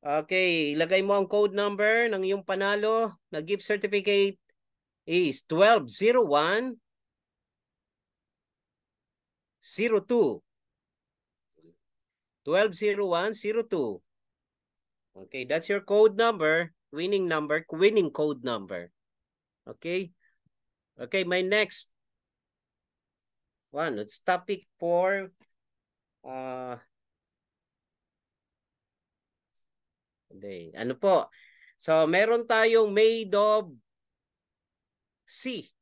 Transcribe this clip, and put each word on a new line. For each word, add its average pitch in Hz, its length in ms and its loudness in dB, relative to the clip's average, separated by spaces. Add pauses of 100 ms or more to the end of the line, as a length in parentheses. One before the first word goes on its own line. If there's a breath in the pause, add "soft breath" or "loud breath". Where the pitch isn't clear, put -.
Okay, 156 720 0
ilagay 170 320 2
mo 202 160 2
ang 190 80 -2
code 208 240 2
number 208 560 0
ng 196 160 -4
iyong 190 220 -4
panalo 208 720 -2 (100)
na 156 160 -8
gift 202 220 -6
certificate 202 760 0 (640)
is 165 400 0
twelve 185 480 4
zero 240 320 4
one 190 560 0 (2750)
zero 220 420 -2
two. 190 400 0 (2000)
Twelve 190 260 2
zero 202 400 -2
one 190 240 -2
zero 214 300 -4
two. 120 340 -4 (1300)
Okay, 131 160 -10
that's 156 220 -4
your 202 160 -4
code 208 320 4
number, 170 560 0 (240)
winning 185 320 -2
number, 156 480 -2
winning 190 340 4
code 143 380 -4
number. 95 480 -8 (720)
Okay? 175 480 -8 (800)
Okay, 175 320 -4
my 180 160 0
next 202 480 -2 (1800)
one, 143 240 -4
it's - 240 -12
topic 185 400 -4 (160)
four. 185 560 -2 (880)
Uh, 127 560 -12 (3500)
hindi. 95 480 -16
Ano 120 160 -6
po? 190 340 2 (480 soft breath)
So, 160 300 2
meron 220 400 2
tayong 226 480 4
made 220 400 2
of 208 400 2 (1500)
sea. - 400 -8 (160)